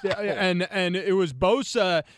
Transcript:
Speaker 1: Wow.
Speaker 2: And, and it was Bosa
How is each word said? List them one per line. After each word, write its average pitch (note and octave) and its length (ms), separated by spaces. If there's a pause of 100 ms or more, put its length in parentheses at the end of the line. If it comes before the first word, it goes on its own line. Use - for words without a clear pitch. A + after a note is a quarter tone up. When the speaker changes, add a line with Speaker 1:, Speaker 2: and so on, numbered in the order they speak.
Speaker 1:
Wow. F#3+ 80
Speaker 2:
And, F#3 580
and F3+ 260
it F#3+ 180
was F3+ 200
Bosa F#3 680 (140)